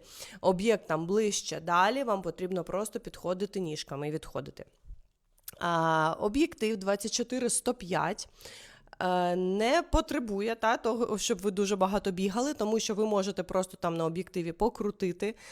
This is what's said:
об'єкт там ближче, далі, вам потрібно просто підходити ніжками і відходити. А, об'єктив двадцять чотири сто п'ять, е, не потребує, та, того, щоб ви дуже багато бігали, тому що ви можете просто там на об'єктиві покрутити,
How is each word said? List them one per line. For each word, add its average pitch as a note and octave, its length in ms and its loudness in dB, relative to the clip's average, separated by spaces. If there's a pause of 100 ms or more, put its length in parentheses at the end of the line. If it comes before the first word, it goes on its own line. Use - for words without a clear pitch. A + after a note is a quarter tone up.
(400)
об'єкт F#3+ 460 4
там D#3+ 200 0
ближче, G3+ 540 0
далі, F#3 440 2
вам G3+ 180 0
потрібно F3 420 -4
просто G3+ 360 -4
підходити F#3 600 -6
ніжками D3 480 -6
і - 20 -4
відходити. - 540 -8 (920)
А, E3 600 2
об'єктив A3 560 2
двадцять G3 360 -2
чотири B3 380 0
сто - 240 0
п'ять, E3+ 540 -2 (720)
е, F3+ 360 2
не G#3+ 460 2 (100)
потребує, A#3 600 0
та, A3+ 220 2
того, A#3 420 0
щоб F#3+ 200 -2
ви G3 120 -2
дуже G3 260 0
багато F#3+ 340 2
бігали, G3+ 440 0
тому G#3+ 260 0
що A3 140 -2
ви G#3+ 120 0
можете G3+ 360 0
просто F#3 340 -2
там E3+ 200 -2
на E3 80 0
об'єктиві E3+ 480 -4
покрутити, G3+ 840 -2 (180)